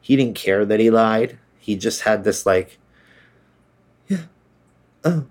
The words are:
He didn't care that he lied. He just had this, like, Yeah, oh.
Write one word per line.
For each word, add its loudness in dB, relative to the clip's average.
He 0
didn't 0
care 0
that 0
he 6
lied. 0
He -6
just -6
had 0
this, -2
like, -2
Yeah, -6
oh. -2